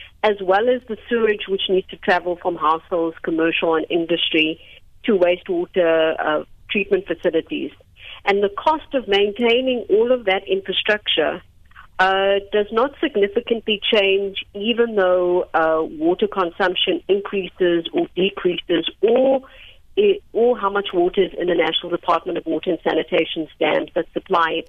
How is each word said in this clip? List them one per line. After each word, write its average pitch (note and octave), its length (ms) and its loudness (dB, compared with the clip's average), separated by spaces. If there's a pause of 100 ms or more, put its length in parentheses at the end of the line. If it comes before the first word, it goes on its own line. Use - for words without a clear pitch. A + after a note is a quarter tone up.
(240)
as G#3 180 2
well G3 280 2
as B3 180 2
the G#3+ 100 -8 (100)
sewage A3 400 0
which G3 220 -2
needs F#3+ 180 0
to E3+ 100 -16
travel F3 440 0
from F3+ 140 -2
households, D#3+ 640 0
commercial E3 540 0
and D#3 160 0
industry E3 680 0 (440)
to - 120 0
wastewater, F3 1000 2
uh, D3+ 260 -2 (280)
treatment F#3+ 340 -2
facilities. D#3+ 640 -4 (540)
And - 160 2
the - 80 2
cost D#4 460 0
of A3+ 120 -2
maintaining A#3 840 2
all A3+ 200 4
of B3 140 0
that F#3+ 220 0
infrastructure, F#3+ 960 -2 (580)
uh, F#3+ 400 2 (120)
does G#3 200 0
not A#3+ 280 0
significantly G#3+ 800 -2 (140)
change, G3 500 0 (120)
even A3+ 400 -2
though, F3+ 580 2
uh, D#3+ 300 2
water E3 440 0
consumption F#3 800 -2
increases F3 840 0
or E3+ 220 0
decreases, F3 720 -2 (120)
or C4 400 2 (560)
i-, G#3 220 2 (120)
or A#3 260 2
how G3 120 -2
much G3+ 240 -4
water F3+ 300 2
is F3+ 140 -6
in F3 100 -4
the F3 80 2
National E3 340 0
Department E3+ 480 -2
of - 80 -8
Water D#3+ 260 -4
and E3 120 -2
Sanitation E3 640 -2 (120)
dams D3+ 360 0
that E3+ 180 -2
supply E3 540 -2